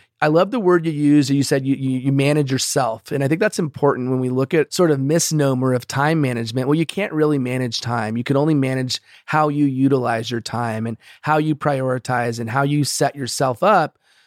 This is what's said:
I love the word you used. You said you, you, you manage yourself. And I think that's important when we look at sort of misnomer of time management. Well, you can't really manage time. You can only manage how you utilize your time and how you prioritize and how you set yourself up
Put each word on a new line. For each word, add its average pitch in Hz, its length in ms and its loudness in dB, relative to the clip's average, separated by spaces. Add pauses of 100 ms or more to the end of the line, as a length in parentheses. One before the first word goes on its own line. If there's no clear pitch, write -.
(180)
I 151 100 2
love 170 220 4
the 247 80 -2
word 180 280 2
you 165 60 -2
used. 147 360 4
You 139 140 2
said 135 240 0
you, 139 80 2
you, 131 240 -2
you 131 120 -2
manage 139 400 2
yourself. 123 640 -4
And 139 100 -2
I 139 60 0
think 160 100 0
that's 214 200 -2
important 139 500 0
when 131 100 0
we 127 120 -2
look 131 240 -2
at 151 180 0
sort 175 180 2
of 143 80 2
misnomer 135 760 0
of 123 120 -4
time 151 360 0
management. 123 460 -2
Well, 147 60 4
you 160 120 0
can't 202 260 -6
really 151 260 2
manage 123 440 -4
time. 113 340 -4
You 120 80 -4
can 135 140 0
only 156 160 2
manage 131 480 -2 (240)
how 156 240 0
you 147 160 0
utilize 127 640 0
your 120 100 -4
time 113 460 -4
and 113 100 -6 (240)
how 151 160 0
you 156 180 0
prioritize 127 840 -2
and 117 80 -6
how 131 140 0
you 147 200 0
set 135 320 -2
yourself 131 480 -2
up 175 360 2 (280)